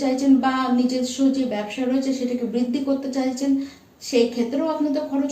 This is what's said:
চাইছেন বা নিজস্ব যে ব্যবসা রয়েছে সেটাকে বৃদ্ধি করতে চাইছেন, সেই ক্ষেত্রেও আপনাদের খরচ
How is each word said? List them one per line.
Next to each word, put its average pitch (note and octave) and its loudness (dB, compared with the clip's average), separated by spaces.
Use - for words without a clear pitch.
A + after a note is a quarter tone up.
চাইছেন C4+ 2
বা C4 0
নিজস্ব B3 0
যে C4 0
ব্যবসা G#3 -4
রয়েছে C4+ 0
সেটাকে A#3+ -4
বৃদ্ধি B3 0
করতে C4+ -2
চাইছেন, C4 0
সেই A#3 4
ক্ষেত্রেও D4+ -2
আপনাদের D4 0
খরচ C#4 -2